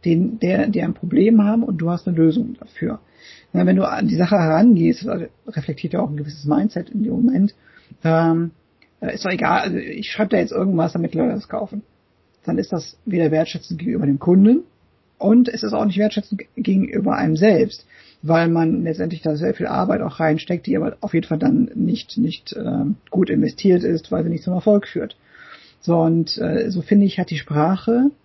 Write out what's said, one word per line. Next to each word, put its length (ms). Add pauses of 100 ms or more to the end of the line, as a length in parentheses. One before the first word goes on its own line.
denen, 320
der, 300
die 140
ein 120
Problem 480
haben 220
und 140
du 120
hast 180
eine 80
Lösung 420
dafür.“ 420 (520)
Na, 140
wenn 100
du 100
an 220
die 80
Sache 200
herangehst, 680
also 200 (200)
reflektiert 460
ja 80
auch 80
ein 80
gewisses 300
Mindset 420
in 140
dem 100
Moment, 420 (500)
ähm, 480 (480)
äh, 140
ist 120
doch 40
egal, 300
also 160
ich 340
schreibe 200
da 80
jetzt 140
irgendwas, 420
damit 200
Leute 200
das 140
kaufen. 340 (640)
Dann 120
ist 160
das 320
weder 260
wertschätzend 500
gegenüber 260
dem 120
Kunden 420 (580)
und 300
es 140
ist 120
auch 100
nicht 140
wertschätzend 420
g-, 60 (100)
gegenüber 600
einem 200
selbst, 500 (360)
weil 260
man 360
letztendlich 360
da 160
sehr 180
viel 120
Arbeit 340
auch 200
reinsteckt, 460
die 100
aber 240
auf 120
jeden 140
Fall 120
dann 360
nicht, 420
nicht, 400
ähm, 400 (140)
gut 180
investiert 540
ist, 280
weil 140
sie 60
nicht 140
zum 100
Erfolg 340
führt. 280 (640)
So, 180
und, 400
äh, 320
so 120
finde 240
ich, 120
hat 120
die 80
Sprache 720 (140)